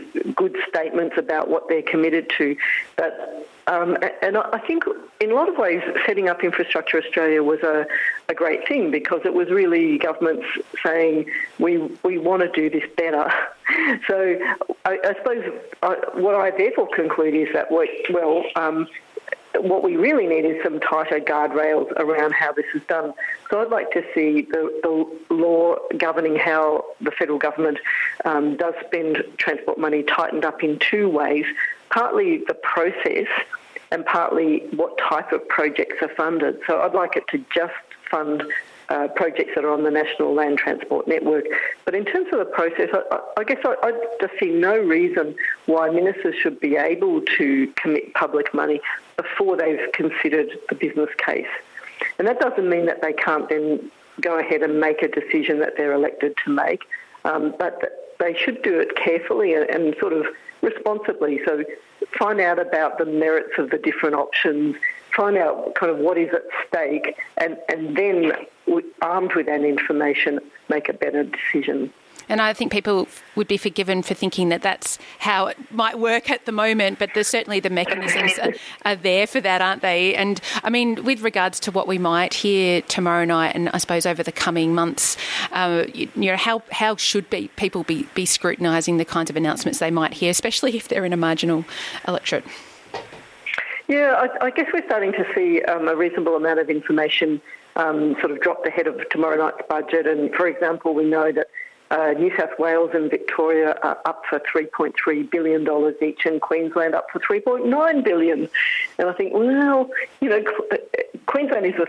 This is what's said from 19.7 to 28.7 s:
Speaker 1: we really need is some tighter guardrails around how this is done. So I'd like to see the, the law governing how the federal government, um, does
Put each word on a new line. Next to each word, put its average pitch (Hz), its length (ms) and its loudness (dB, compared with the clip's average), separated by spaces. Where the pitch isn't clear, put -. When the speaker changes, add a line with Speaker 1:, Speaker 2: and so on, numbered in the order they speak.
Speaker 1:
we 175 140 2
really 226 300 4
need 160 180 2
is 160 180 0
some 156 160 0
tighter 156 420 0
guardrails 147 760 2
around 156 360 2
how 151 200 2
this 151 220 -2
is 151 120 -4
done. 160 260 -2
So 208 100 2
I'd 226 100 0
like 220 220 -2
to 175 120 0
see 151 280 4
the, 156 300 -2
the 170 60 2
law 170 420 4
governing 160 400 0
how 156 480 2
the 147 100 -2
federal 147 280 0
government, 151 400 0
um, 147 320 0
does 165 180 -2